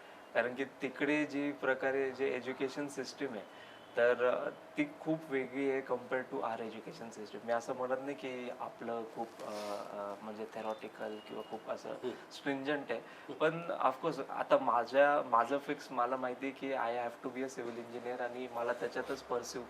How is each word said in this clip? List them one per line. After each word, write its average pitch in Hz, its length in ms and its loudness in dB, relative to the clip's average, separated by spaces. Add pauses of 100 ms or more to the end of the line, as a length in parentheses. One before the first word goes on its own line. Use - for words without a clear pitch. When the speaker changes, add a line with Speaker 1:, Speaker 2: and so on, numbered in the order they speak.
(340)
Speaker 1:
कारण 120 200 4
की 131 100 0
तिकडे 147 600 2
जी 143 280 0
प्रकारे 135 580 2
जे 131 260 2
एज्युकेशन 131 520 -2
सिस्टम 135 420 -4
आहे 101 320 -8 (340)
तर, 120 340 8
अ, - 180 2
ती - 360 -2 (160)
खूप 160 180 0 (120)
वेगळी 135 400 0
आहे 135 100 2
compare 127 540 -2
to 135 40 0
our 113 200 0
education 110 600 -8
system. 107 260 -8
मी 117 80 2
असं 117 220 0
म्हणत 127 260 0
नाही 139 160 -4
की 127 320 -6 (120)
आपलं 117 420 -4 (120)
खूप, 117 140 -4 (120)
अ, - 100 -8 (420)
अ, 101 300 -4
म्हणजे 110 220 -6
theoretical 110 840 -6
किंवा 110 220 -6
खूप 113 200 -6
असं - 180 -6
Speaker 2:
हम्म. 120 220 -4
Speaker 1:
स्ट्रिंजंट 139 800 -2
आहे, 113 80 0
Speaker 2:
हम्म. - 360 -12
Speaker 1:
पण 165 360 2
ऑफकोर्स - 480 2 (120)
आता - 280 6
माझ्या, 131 680 6
माझं 123 300 6
फिक्स 143 320 -4
मला 127 260 2
माहिती 127 300 -2
आहे 135 140 -2
की 135 120 -2
I 120 320 2
have 117 220 -4
to 123 100 -6
be 131 140 -2
a - 80 -12
civil 117 180 -4
engineer 120 460 -4
आणि 123 300 -4
मला 120 200 2
त्याच्यातच 123 500 -2
पर्स्यू 120 480 -2